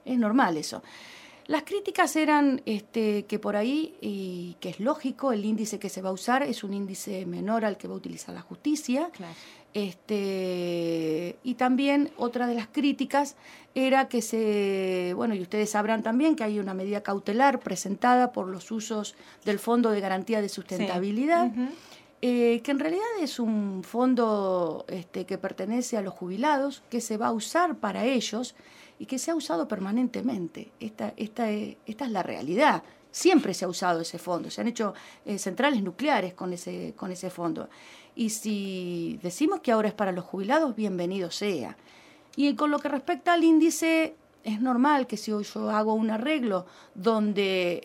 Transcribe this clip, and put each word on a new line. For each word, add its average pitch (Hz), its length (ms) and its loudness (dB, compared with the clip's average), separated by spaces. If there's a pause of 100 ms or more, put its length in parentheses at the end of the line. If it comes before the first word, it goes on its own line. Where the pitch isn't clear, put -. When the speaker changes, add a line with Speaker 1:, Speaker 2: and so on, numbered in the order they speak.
Speaker 1:
Es 254 140 0
normal 214 380 4
eso. - 260 -6 (640)
Las 302 180 0
críticas 381 500 0
eran, 294 500 4
este, 208 640 -2
que 208 140 -2
por 208 160 -2
ahí, 269 440 -2
y 185 600 -6
que 185 100 -8
es - 80 -10
lógico, 269 540 -2
el 208 120 -2
índice 214 360 -2
que 196 80 -6
se 190 120 -10
va 190 100 -4
a - 20 -2
usar 247 320 0
es 247 180 -4
un 196 120 -6
índice 190 520 -8
menor 190 380 -2
al 202 120 -2
que - 120 -12
va 185 60 -8
a - 20 -8
utilizar 175 380 -12
la 175 80 -14
justicia. 294 680 -2
Speaker 2:
Claro. 165 220 -14 (380)
Speaker 1:
Este, 175 1700 -2
y 247 120 -4
también 277 600 2
otra 240 300 -2
de 240 80 0
las 226 140 -4
críticas 277 680 0 (380)
era 262 340 4
que 240 140 0
se, 196 920 0
bueno, 226 180 0
y 190 80 -2
ustedes 214 280 0
sabrán 214 320 2
también 262 340 4
que 233 80 -4
hay 208 140 0
una 196 160 -4
medida 202 280 -4
cautelar 226 580 2
presentada 247 720 2
por 196 160 -4
los 190 240 -10
usos 214 420 -6 (300)
del 202 160 2
Fondo 233 300 4
de 208 100 2
Garantía 196 420 0
de 202 60 -2
Speaker 2:
Sí. - 80 -10
Speaker 1:
Sustentabilidad, 202 880 2
Speaker 2:
Ujú. 247 220 -2 (540)
Speaker 1:
eh, 240 420 4
que 285 80 -2
en 277 80 2
realidad 339 240 -2 (160)
es 277 200 -2
un 208 440 0
fondo, 214 1040 2
este, 180 360 -8
que 190 140 -6
pertenece 220 580 -2
a 202 60 0
los 190 120 -6
jubilados, 269 760 0
que 233 100 -2
se 220 160 -4
va 240 120 0
a 233 40 2
usar 302 440 0
para 196 280 -2
ellos 247 500 0 (440)
y - 80 -12
que 262 140 -4
se 330 100 -2
ha 339 60 0
usado 320 320 -2
permanentemente. 208 1120 -2
Esta, 220 360 -6
esta, 220 360 -4
eh, 208 340 -6
esta 220 200 -8
es 233 40 -4
la 196 140 -2
realidad. 170 580 2 (300)
Siempre 302 420 4
se 190 100 -4
ha 180 40 0
usado 175 320 0
ese 170 180 -8
fondo, 170 320 -4
se - 100 -6
han 214 80 0
hecho, 226 260 -2 (300)
eh, 202 140 -4
centrales 233 440 2
nucleares 196 520 0
con 180 180 -6
ese, 180 440 -8
con 196 140 -8
ese 180 200 -8
fondo. 170 380 -4 (460)
Y 220 160 0
si 185 920 -4
decimos 320 380 0
que 247 120 2
ahora 220 160 4
es 208 60 -2
para 190 180 0
los 180 140 -6
jubilados, 226 500 0
bienvenido 185 540 -2
sea. 160 460 -4 (600)
Y 285 180 4
con 294 160 2
lo 285 80 2
que 294 100 -4
respecta 285 440 0
al 339 100 4
índice, 320 720 6 (300)
es 214 160 -2
normal 262 460 4
que 226 100 -4
si 214 160 -6
hoy 208 120 -2
yo 214 260 -4
hago 214 240 2
un 220 160 2
arreglo 220 560 0 (280)
donde, 196 920 2